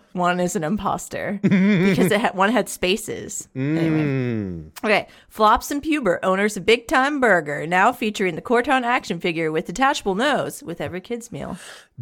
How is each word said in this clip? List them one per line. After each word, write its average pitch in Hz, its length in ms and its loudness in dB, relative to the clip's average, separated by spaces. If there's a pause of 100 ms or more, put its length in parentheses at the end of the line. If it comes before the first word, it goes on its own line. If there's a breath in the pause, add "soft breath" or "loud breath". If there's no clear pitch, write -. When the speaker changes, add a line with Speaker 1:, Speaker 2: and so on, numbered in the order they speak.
(120)
Speaker 1:
One 175 280 0
is 180 160 0
an 165 60 -2
imposter." 185 800 -4
Speaker 2:
<laughs> - 0 -
Speaker 1:
Because 190 720 4
it 202 80 2
ha-, 226 140 0
one 196 180 2
had 226 160 2
spaces. - 880 -4
Anyway. 156 480 0
Speaker 2:
Mm. 110 680 -2 (140)
Speaker 1:
Okay. 208 240 0 (220 soft breath)
Flops 220 400 2
and 285 120 -4
Puber, 285 400 0
owners 196 360 0
of 170 80 -8
Big 233 200 2
Time 285 320 2
Burger, 156 480 2
now 185 260 4
featuring 214 420 -2
the 165 80 -8
Corton 254 420 2
action 233 360 -2
figure 165 300 -2
with 156 140 -2
detachable 220 500 0
nose 208 480 -2
with - 200 -10
every 165 180 -6
kid's 233 320 -10
meal. 139 240 -10 (460 loud breath)